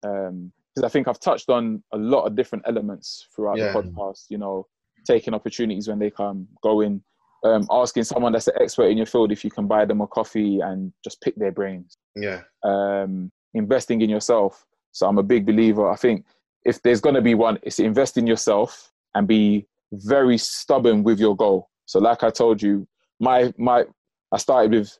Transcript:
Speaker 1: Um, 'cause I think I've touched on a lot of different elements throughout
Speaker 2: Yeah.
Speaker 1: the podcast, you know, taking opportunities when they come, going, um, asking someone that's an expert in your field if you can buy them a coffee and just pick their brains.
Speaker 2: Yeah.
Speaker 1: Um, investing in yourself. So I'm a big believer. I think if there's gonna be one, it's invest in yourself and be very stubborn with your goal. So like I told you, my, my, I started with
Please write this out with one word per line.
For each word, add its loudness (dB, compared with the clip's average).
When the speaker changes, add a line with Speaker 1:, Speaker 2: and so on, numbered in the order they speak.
Speaker 1:
Um, -8
'cause -2
I -2
think -2
I've -4
touched -4
on -2
a -6
lot 0
of -4
different -4
elements -8
throughout -4
Speaker 2:
Yeah. -4
Speaker 1:
the -2
podcast, -12
you -10
know, -8
taking 0
opportunities -6
when -6
they -2
come, -8
going, 0
um, 2
asking 0
someone 0
that's 0
an -2
expert 2
in 4
your 0
field 2
if -10
you -6
can -4
buy 4
them 0
a -4
coffee -2
and -6
just -14
pick -4
their -4
brains. -10
Speaker 2:
Yeah. -8
Speaker 1:
Um, -2
investing -2
in 2
yourself. 0
So -2
I'm 2
a 2
big 2
believer. 2
I -2
think 0
if -2
there's 2
gonna 2
be 4
one, 0
it's -10
invest 0
in 0
yourself -2
and 0
be 2
very 2
stubborn 0
with 2
your 4
goal. 0
So 0
like 2
I 4
told 2
you, -2
my, 2
my, 2
I -2
started 2
with 0